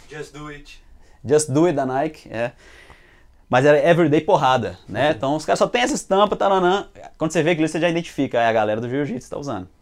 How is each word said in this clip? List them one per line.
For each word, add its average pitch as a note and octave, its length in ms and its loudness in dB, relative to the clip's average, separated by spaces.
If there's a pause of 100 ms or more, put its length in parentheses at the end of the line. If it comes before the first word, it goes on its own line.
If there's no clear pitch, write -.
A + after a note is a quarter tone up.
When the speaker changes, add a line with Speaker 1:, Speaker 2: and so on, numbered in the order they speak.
Speaker 1:
Just D3 260 -16
Do D3+ 140 -14
It. D3 360 -20 (420)
Speaker 2:
Just D3 240 2
Do D3 160 2
It, E3+ 100 0
da C3+ 120 -2
Nike, C#3+ 440 -6
é. A#2 200 -6 (1000)
Mas C3 160 4
era D3 140 6 (100)
Everyday D#3+ 320 4
Porrada, C3 560 2 (100)
né? A2+ 220 -2
Speaker 3:
Uhum. D#3 60 0
Speaker 2:
Então C3+ 200 -4
os D#3 100 -6
caras - 120 0
só G3 100 2
tem B3 140 -2
essa B3 140 -2
estampa, G3 400 0
taranã. G3 520 0 (300)
Quando - 140 -2
você E3+ 100 0
vê D#3+ 100 2
aquilo, D#3+ 160 0
você D#3 120 -6
já F3 100 2
identifica, C#3+ 500 -4
é A#2 80 2
a A2+ 60 2
galera G#2+ 260 0
do A#2+ 100 -6
jiu-jitsu C#3+ 400 -6
tá - 100 -10
usando, A2 280 -10 (140)